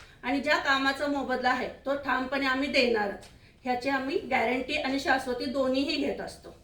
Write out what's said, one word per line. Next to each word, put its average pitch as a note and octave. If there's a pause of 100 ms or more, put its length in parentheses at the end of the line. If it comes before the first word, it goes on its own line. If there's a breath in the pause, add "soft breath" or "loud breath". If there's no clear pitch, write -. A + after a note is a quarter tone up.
(220 loud breath)
आणि C4
ज्या D4+
कामाचा C#4
मोबदला B3+
आहे B3
तो -
ठामपणे C4
आम्ही C4+
देणारच. A3+ (400 loud breath)
ह्याची B3
आम्ही C#4
गॅरंटी B3+
आणि C4+
शाश्वती C4+
दोन्हीही C4+
घेत G#3
असतो. E3+